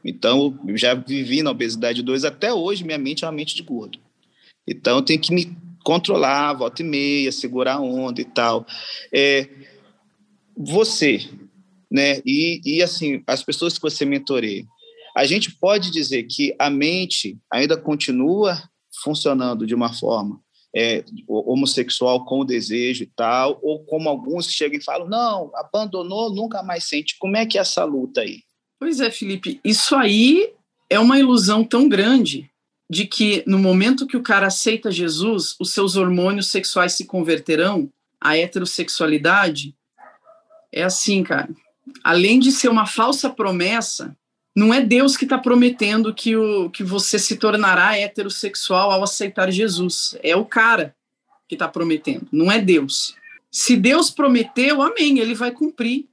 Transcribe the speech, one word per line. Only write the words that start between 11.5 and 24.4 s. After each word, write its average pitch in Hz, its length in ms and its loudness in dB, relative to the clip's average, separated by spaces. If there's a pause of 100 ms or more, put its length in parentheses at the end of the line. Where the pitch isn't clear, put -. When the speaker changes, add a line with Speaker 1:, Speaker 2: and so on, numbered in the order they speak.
Speaker 1:
né, 139 340 2
e, 160 400 0
e, 156 180 0
assim, 160 440 -2
as 135 160 -2
pessoas 165 320 -4
que - 80 -8
você 151 220 -4
mentoreia, 135 640 -4 (500)
a 135 80 2
gente 175 280 -2
pode 185 380 0
dizer 135 340 -4
que 139 340 -4
a 143 100 2
mente 147 680 -2 (120)
ainda 151 280 0
continua 156 840 0 (400)
funcionando 131 640 -2
de 110 80 -2
uma 117 160 0
forma, 107 480 -4 (380)
é, 117 260 0 (240)
ho-, 107 260 -2
homossexual 127 760 0
com 135 140 -2
o 135 40 -2
desejo 120 580 -4
e 98 40 -8
tal, 123 560 -2
ou 151 220 -4
como 156 240 -4
alguns 143 440 -6